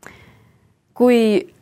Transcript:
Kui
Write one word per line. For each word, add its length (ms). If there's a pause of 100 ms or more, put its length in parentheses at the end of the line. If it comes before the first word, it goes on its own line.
(960)
Kui 460 (220)